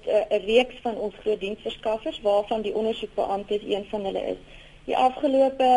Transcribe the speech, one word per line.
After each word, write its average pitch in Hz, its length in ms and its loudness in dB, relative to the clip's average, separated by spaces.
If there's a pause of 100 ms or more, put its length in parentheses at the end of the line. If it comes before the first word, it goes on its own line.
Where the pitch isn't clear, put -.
eh, 214 320 2
'n 185 80 -10
reeks 247 360 4
van 226 140 -6
ons 202 240 -6
groot 208 200 -2
diensverskaffers, 220 800 -6
waarvan 208 420 0
die 202 120 -4
ondersoekbeampte 208 880 -4 (140)
een 196 160 -2
van 208 140 -4
hulle 185 220 -4
is. 185 100 -4 (480)
Die - 120 -2
afgelope, 262 680 2 (120)